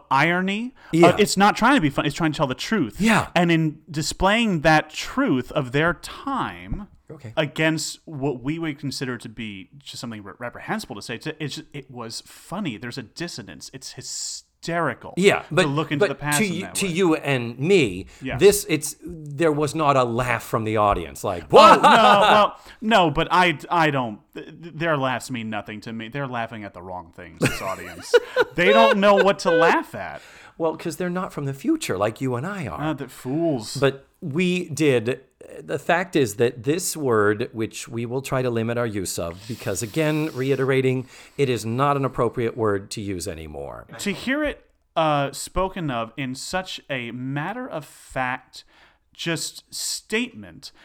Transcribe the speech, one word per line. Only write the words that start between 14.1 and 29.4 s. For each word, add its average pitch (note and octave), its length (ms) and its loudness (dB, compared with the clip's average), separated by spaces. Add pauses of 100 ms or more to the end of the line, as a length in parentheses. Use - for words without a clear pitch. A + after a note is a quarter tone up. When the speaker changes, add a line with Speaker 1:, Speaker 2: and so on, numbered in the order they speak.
Speaker 2:
Yeah, F3+ 320 4
but, D#3+ 120 2
Speaker 1:
to D3+ 60 2
look D3 240 -2
into D3 120 2
Speaker 2:
but F#3+ 40 0
Speaker 1:
the C3+ 60 -4
past D3 240 -2
Speaker 2:
to G#3+ 80 2
Speaker 1:
in F3+ 80 -4
Speaker 2:
you, E3+ 80 -6
Speaker 1:
that F#3 140 -12
Speaker 2:
to G3 100 -2
Speaker 1:
way. F3 60 -4
Speaker 2:
you E3+ 240 4
and C3 420 -4
me, C3+ 480 2 (160)
Speaker 1:
Yes. B2 180 -4
Speaker 2:
this, G3 280 6
it's, D3 360 -2
there D#3 480 0
was D3 220 0
not C#3+ 220 4
a B2+ 80 6
laugh A#2+ 380 0
from A2+ 220 -2
the A2 140 0
audience. F#2 460 2
Like, F2+ 200 -4
Speaker 1:
Oh, - 60 -18
Speaker 2:
"What?" G#3+ 320 10
Speaker 1:
no, C#4+ 80 8
well, G#3 680 6 (200)
no, G#3 300 4
but D3+ 200 0
I, E3+ 280 4 (120)
I D#3+ 200 4
don't, B2 300 -4 (140)
th-, - 120 -14
th-, D#3+ 280 -18
their D#3 220 0
laughs C3 340 -2
mean A2+ 200 -6
nothing G#2+ 320 -8
to A#2 100 -12
me. A2+ 160 -8
They're C#3 200 -6
laughing A#2 360 -8
at G2 80 -12
the F2+ 80 -18
wrong F2 340 -14
things, E2 260 -16
this - 200 -2
audience. F#2 540 -8 (200)
<laughs> - 200 0
They F3 180 4
don't A3+ 260 6
know G3+ 180 6
what G3 240 4